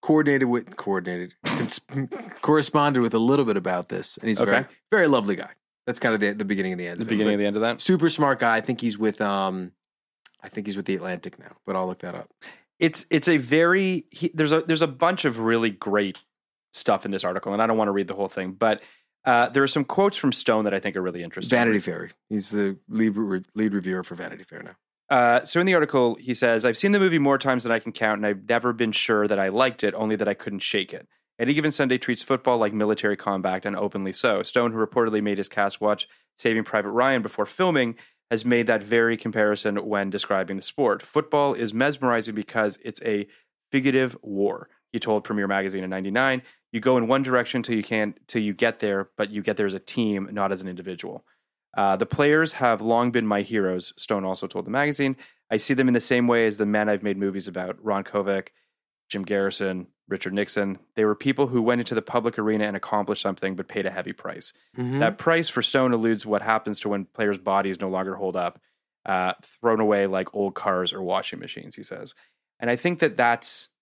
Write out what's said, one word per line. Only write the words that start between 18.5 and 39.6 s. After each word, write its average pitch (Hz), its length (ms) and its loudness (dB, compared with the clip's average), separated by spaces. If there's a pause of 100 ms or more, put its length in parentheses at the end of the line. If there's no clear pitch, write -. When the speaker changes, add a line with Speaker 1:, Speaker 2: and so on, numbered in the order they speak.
Speaker 2:
but, 107 280 0 (420)
uh, 120 260 4
there 135 120 2
are 139 60 4
some 139 180 0
quotes 196 320 2
from 135 140 0
Stone 110 320 2
that 101 100 2
I 98 60 0
think 95 160 -6
are 95 80 -2
really 87 180 -6
interesting. 92 340 -2
Speaker 1:
Vanity 117 220 4
Fair. 85 320 -4 (180)
He's 104 220 -4
the 98 300 -2 (100)
lead 110 280 0
re-, 98 260 -2 (100)
lead 107 220 0
reviewer 92 280 -4
for - 120 -12
Vanity - 280 -12
Fair - 200 -18
now. - 120 -20 (400)
Speaker 2:
Uh, 120 300 4
so - 140 2
in 180 80 2
the 185 80 4
article, 131 400 4
he 127 180 -6
says, 117 320 2
"I've 117 120 2
seen 202 140 2
the 202 80 4
movie 175 200 4
more 139 180 4
times 127 240 0
than 117 100 -2
I 113 60 2
can 113 140 -6
count, 107 260 0
and 104 80 -4
I've 101 240 -2
never 117 240 2
been 113 180 0
sure 104 360 2
that 104 100 2
I 95 120 0
liked 123 340 0
it, 101 100 0
only 110 220 -2
that 104 120 0
I 101 60 0
couldn't 98 300 -8
shake - 280 -2
it. - 160 -14 (300)
Any 123 160 2
Given 151 160 2
Sunday 131 300 2
treats - 240 -4
football 127 340 2
like 107 160 2
military 107 420 2
combat, 95 480 -2
and 101 120 -4
openly 98 380 -4
so. 104 280 0
Stone, 120 300 0
who 113 120 0
reportedly 110 380 0
made 101 160 -2
his 95 120 -6
cast 101 320 -2
watch 104 260 0 (280)
Saving 113 280 0
Private 104 280 -2
Ryan 123 300 2
before 104 240 -4
filming, 139 500 0 (360)
has 110 140 -2
made 120 220 4
that 110 140 2
very 113 360 2
comparison 107 580 0 (100)